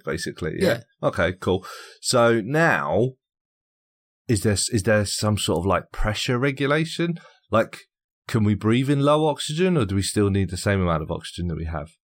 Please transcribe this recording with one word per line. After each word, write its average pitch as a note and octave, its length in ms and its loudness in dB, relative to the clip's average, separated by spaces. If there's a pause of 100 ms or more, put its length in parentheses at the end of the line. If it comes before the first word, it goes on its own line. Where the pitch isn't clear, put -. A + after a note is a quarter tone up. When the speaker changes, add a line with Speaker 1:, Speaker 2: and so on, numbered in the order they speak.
Speaker 1:
basically, D#2 560 -6
yeah? F#2 80 4
Speaker 2:
Yeah. A2 120 0 (280)
Speaker 1:
Okay, F2+ 320 0
cool. F#2 260 0 (340)
So A#2 400 4
now, A2+ 720 0 (1160)
is G2+ 140 0
there, A2 100 2
is G2+ 320 -2
there G#2+ 200 4
some G#2+ 320 -2
sort F#2 220 -2
of, F2 80 -2
like, F2+ 240 0
pressure - 480 -2
regulation? D3 800 -2 (320)
Like, - 280 0 (480)
can A2 180 0
we G#2 100 4
breathe A#2 360 2
in C#3 100 2
low D3+ 260 4
oxygen, D#3+ 500 0
or B2 80 2
do F#2+ 100 -2
we G2 80 2
still G2+ 280 2
need G2 200 0
the F#2 60 -6
same G2 240 0
amount E2+ 220 0
of D#2 80 -8
oxygen E2+ 380 -8
that E2 80 -4
we D#2+ 100 -6
have? D#2 240 -8 (140)